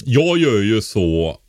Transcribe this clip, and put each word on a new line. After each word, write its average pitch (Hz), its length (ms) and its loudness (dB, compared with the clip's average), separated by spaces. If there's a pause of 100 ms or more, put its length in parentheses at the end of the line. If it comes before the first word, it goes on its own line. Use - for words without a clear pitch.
Jag 156 320 0
gör 131 240 2
ju 107 200 0
så 82 560 -2 (120)